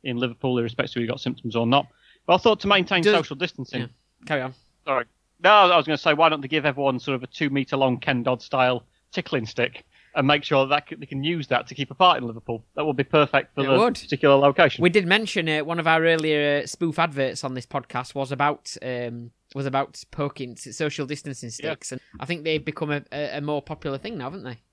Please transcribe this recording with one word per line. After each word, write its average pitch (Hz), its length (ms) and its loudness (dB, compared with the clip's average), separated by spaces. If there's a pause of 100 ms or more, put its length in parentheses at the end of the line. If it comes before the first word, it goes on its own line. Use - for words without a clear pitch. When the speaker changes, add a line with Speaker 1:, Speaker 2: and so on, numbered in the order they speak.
Speaker 1:
in 123 120 -4
Liverpool, 123 400 -2
irrespective 117 340 -4
of - 40 -14
whether 120 80 -2
you've 113 80 -4
got - 80 -6
symptoms - 380 -8
or 117 100 2
not. 139 180 2 (420)
But 170 80 6
I - 20 2
thought 214 240 2
to 202 60 -4
maintain 190 360 2
Speaker 2:
Does 208 100 4
Speaker 1:
social 156 220 0
distancing. 135 460 -6
Speaker 2:
Yeah. 120 60 -6 (380)
Carry 147 160 -2
on. 127 120 -8 (320)
Speaker 1:
Sorry. 131 180 -2 (400)
No, 208 60 8
I 190 260 8
was 147 100 4
gonna 151 120 0
say, 156 160 2
why 156 160 6
don't 151 100 0
they 139 80 -8
give 147 180 -2
everyone 135 340 0
sort 139 160 -2
of 123 80 -6
a 123 40 -14
two-metre 139 480 -2
long 131 240 2
Ken 123 240 -2
Dodd 127 180 -2
style 127 440 0 (260)
tickling - 340 -4
stick? - 380 -4 (360)
And 135 80 2
make 147 160 2
sure 135 240 2
that 147 220 0
c-, 156 60 -12
they 139 120 -14
can 135 160 -8
use 160 240 -4
that 120 200 -2
to 131 60 -16
keep 135 160 -8
a 139 60 -12
party 175 260 6
in 120 60 -8
Liverpool. 113 360 -10 (120)
That 151 100 -2
would 143 120 -2
be 139 80 0
perfect 143 500 2
for 139 80 -2
Speaker 2:
It 135 40 0
Speaker 1:
the 135 120 6
Speaker 2:
would. 233 160 2
Speaker 1:
particular 139 400 2
location. 143 480 4
Speaker 2:
We 180 60 6
did 180 180 2
mention, 190 420 0
uh, 151 140 0
one 170 160 -4
of 165 80 -2
our 160 180 4
earlier 151 640 2
spoof 165 320 -4
adverts 139 440 -2
on 127 120 -6
this 123 100 -10
podcast 127 480 -8
was 139 180 -6
about, 143 520 -2
um, 120 480 -8 (240)
was 135 100 -6
about 135 460 -4
poking 135 400 -8
s-, 123 240 -18
social 147 320 -4
distancing 139 400 -12
Speaker 1:
Yeah. 147 240 -10
Speaker 2:
sticks, - 220 -12
and 127 80 -12 (180)
I 131 60 -10
think 165 180 -8
they've 156 200 -2
become 151 280 -6
a, 147 100 -4 (100)
a, 147 260 -6
a 147 40 -8
more 147 200 -4
popular 147 360 -10
thing 214 200 -12
now, 127 80 -10
haven't 160 180 -12
they? 120 160 -14 (140)